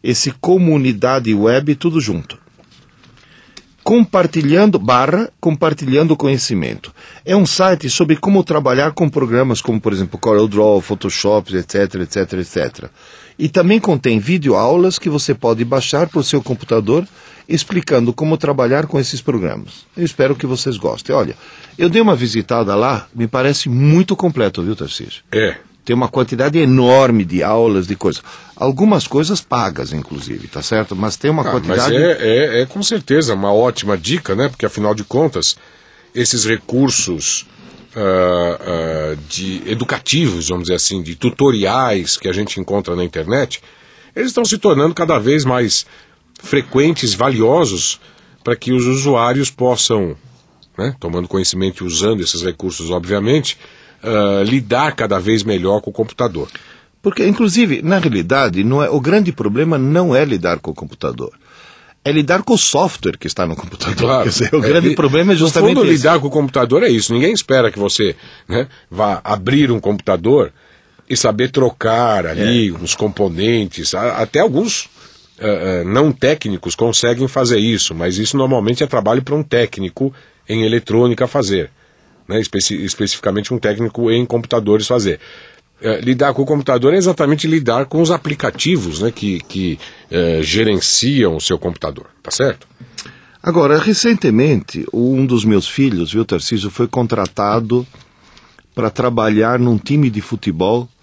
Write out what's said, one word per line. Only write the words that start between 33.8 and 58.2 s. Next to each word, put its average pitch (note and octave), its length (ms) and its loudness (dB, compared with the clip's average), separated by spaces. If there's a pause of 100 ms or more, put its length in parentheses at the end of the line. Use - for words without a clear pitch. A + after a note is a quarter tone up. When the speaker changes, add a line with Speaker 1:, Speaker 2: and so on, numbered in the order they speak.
Speaker 2:
dica, G2 380 -4
né? C3+ 140 0
Porque, B2+ 160 -6
afinal G#2 280 -2
de G#2 120 -6
contas, C3 500 0 (580)
esses A#2+ 300 0
recursos, A2 1040 -2 (500)
ah, F2+ 640 0
ah, D#2+ 560 -4 (140)
de F#2+ 360 -8
educativos, A2+ 840 -2
vamos F2+ 160 -4
dizer F2+ 100 0
assim, F#2 260 -2
de D#2+ 140 -8
tutoriais A#2 1040 0
que - 100 -6
a F#2 60 -2
gente G2+ 260 -4
encontra F#2+ 340 -4
na F2+ 120 -2
internet, F#2+ 560 -4 (520)
eles B3+ 180 -4
estão A#3+ 120 0
se G#3+ 140 -2
tornando D#3+ 360 2
cada E3 240 0
vez C3 280 2
mais B2 400 0 (580)
frequentes, C#3 720 0
valiosos, A#2+ 840 0 (460)
para A#2+ 140 -2
que B2 160 -4
os B2 120 2
usuários C3 640 0
possam, A2+ 680 0 (600)
né, B2 220 -4
tomando F2 300 -6
conhecimento F#2+ 540 -2
e F#2 40 -6
usando F#2+ 340 0
esses E2+ 220 -4
recursos, E2+ 480 -6
obviamente, G2+ 680 -2 (460)
ah, G#2 420 0
lidar B2+ 500 0
cada G2+ 240 -2
vez G#2 240 0
melhor G2+ 380 0
com - 80 -10
o - 40 -14
computador. G#2 540 -4 (540)
Speaker 1:
Porque, - 240 -2
inclusive, G3+ 560 2
na F3+ 180 0
realidade, G#2 640 0